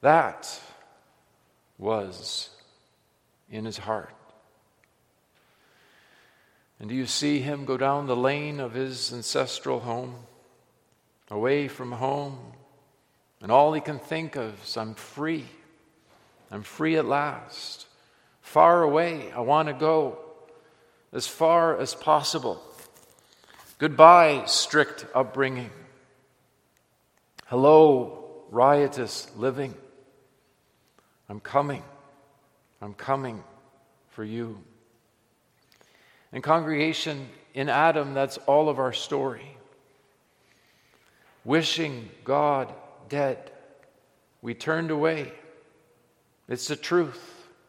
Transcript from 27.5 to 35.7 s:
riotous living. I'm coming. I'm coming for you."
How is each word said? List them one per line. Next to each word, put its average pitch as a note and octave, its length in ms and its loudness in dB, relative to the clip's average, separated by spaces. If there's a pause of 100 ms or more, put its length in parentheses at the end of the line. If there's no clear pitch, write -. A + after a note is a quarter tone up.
riotous C3+ 880 2
living. B2+ 380 -6 (1500)
I'm G#2 100 -14
coming. C#3 460 -2 (960)
I'm G#2 140 -14
coming C3 500 -6 (640)
for - 160 -14
you." A2 400 -10 (1700)